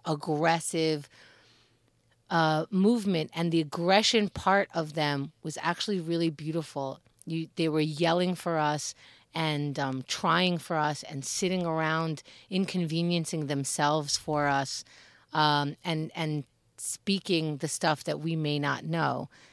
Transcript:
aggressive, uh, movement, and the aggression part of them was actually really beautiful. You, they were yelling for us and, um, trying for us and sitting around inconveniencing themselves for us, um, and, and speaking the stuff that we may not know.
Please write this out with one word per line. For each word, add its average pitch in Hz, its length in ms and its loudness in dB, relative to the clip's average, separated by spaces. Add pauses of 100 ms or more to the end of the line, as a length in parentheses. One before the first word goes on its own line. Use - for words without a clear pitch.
aggressive, 160 1000 0 (1200)
uh, 160 400 4
movement, 196 640 2
and 170 160 0
the 165 100 4
aggression 190 640 2
part 196 460 2
of 156 200 -4
them 147 380 0 (120)
was 160 180 -8
actually 175 380 -2
really 165 320 0
beautiful. 147 680 -6 (260)
You, 165 300 -4
they 160 140 2
were 156 100 2
yelling 165 540 2
for 170 240 -2
us 151 380 0 (400)
and, 147 420 -2
um, 135 300 -2
trying 175 500 2
for 165 180 -6
us 151 280 0
and 139 200 -10
sitting 185 420 -2
around 160 580 -2 (260)
inconveniencing 170 960 0
themselves 143 720 0
for 147 300 0
us, 139 360 0 (480)
um, 147 440 4 (100)
and, 160 300 -2
and 151 280 -2 (340)
speaking 165 800 -2
the 160 100 -4
stuff 156 380 0
that 151 140 -2
we 160 160 -2
may 147 220 0
not 143 260 -2
know. 151 460 -2 (240)